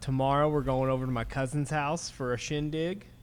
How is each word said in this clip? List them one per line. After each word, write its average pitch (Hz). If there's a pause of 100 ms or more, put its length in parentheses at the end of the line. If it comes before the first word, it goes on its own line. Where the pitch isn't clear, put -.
tomorrow 139
we're 147
going 131
over 131
to 127
my 117
cousin's 139
house 151
for 123
a 117
shindig. 156 (180)